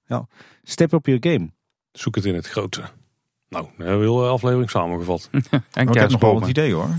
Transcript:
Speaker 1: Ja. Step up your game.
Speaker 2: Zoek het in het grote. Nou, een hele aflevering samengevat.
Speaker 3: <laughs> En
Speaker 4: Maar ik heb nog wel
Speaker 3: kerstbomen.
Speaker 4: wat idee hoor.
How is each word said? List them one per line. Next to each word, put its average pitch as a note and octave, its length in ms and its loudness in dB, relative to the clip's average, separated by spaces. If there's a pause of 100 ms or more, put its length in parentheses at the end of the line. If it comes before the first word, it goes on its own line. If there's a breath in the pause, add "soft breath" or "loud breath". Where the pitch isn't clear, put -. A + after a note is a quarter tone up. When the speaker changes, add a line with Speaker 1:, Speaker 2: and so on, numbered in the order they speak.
Speaker 1:
Ja. A#2+ 220 -6 (360 soft breath)
Step - 300 0
up D#3 120 0
your B2+ 160 2 (120)
game. E2+ 180 -2 (400)
Speaker 2:
Zoek - 240 -6
het G2 100 -2
in F#2 100 -2
het E2+ 120 -8
grote. F#2+ 340 -6 (680)
Nou, E2+ 180 -8 (100)
een E2 100 -10
hele A2+ 400 2
aflevering B2 420 0
samengevat. F2 600 -2
Speaker 3:
<laughs> - 20 -20
En C3+ 100 0 (100)
Speaker 4:
Maar C3+ 100 2
ik - 0 - (140)
heb C3 120 0
nog A#2+ 60 4
wel - 0 -
Speaker 3:
kerstbomen. A2 460 4
Speaker 4:
wat - 100 -2
idee C#3 240 2
hoor. E2 260 -2